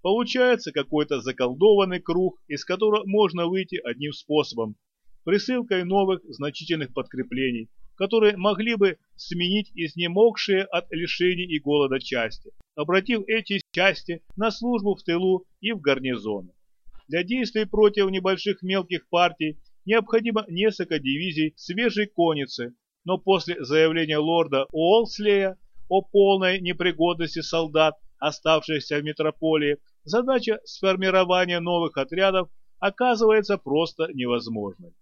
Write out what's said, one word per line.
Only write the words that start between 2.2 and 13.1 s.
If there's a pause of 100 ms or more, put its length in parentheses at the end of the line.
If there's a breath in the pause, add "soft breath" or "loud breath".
из
которого
можно
выйти
одним
способом – (480)
присылкой
новых
значительных
подкреплений, (260)
которые
могли
бы (180)
сменить
изнемогшие
от
лишений
и
голода
части, (240)
обратив